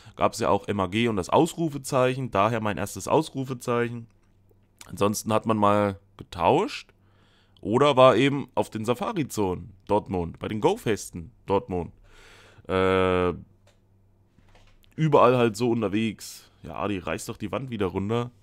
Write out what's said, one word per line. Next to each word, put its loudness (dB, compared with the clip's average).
gab's -2
ja 0
auch 0
M -2
A 0
G 0
und -2
das -4
Ausrufezeichen, 0
daher 0
mein -4
erstes -8
Ausrufezeichen. -4
Ansonsten -2
hat 0
man 0
mal 2
getauscht 0
oder 2
war 8
eben 0
auf -2
den -8
Safari-Zonen -4
Dortmund, -2
bei -8
den -6
Go-Festen -2
Dortmund. -2
Äh, 2
überall 6
halt 2
so 0
unterwegs. -4
Ja, -6
die -4
reißt -6
doch -10
die -10
Wand -6
wieder -2
runter. -4